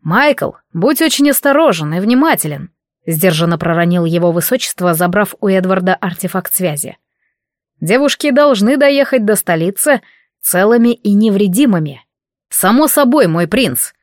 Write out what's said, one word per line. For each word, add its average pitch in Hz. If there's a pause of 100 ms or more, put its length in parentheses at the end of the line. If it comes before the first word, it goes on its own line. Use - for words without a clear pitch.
«Майкл, 254 (200)
будь 254
очень 285
осторожен 262
и 180
внимателен», 233 (340)
сдержанно 165
проронил 170
его 170
высочество, 175
забрав 180
у 202
Эдварда 185
артефакт 180
связи. 151 (840)
«Девушки 269
должны 262
доехать 277
до 214
столицы 190 (380)
целыми 233
и 208
невредимыми». 196 (460)
«Само 240
собой, 277
мой 165
принц» 208 (120)